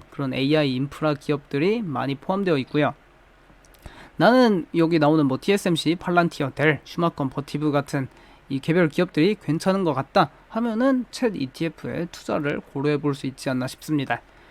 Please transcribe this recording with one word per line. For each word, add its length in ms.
그런 240
에이아이 400
인프라 400
기업들이 680
많이 340
포함되어 440
있고요. 340
나는 500
여기 240
나오는 260
뭐 140
티에스엠씨, 560
팔란티어, 600
델, 300
슈마컴, 440
버티브 420
같은 360
이 100
개별 300
기업들이 460
괜찮은 480
것 100
같다 380
하면은 640
챗 240
이티에프에 760
투자를 500
고려해 360
볼 160
수 140
있지 220
않나 180
싶습니다. 540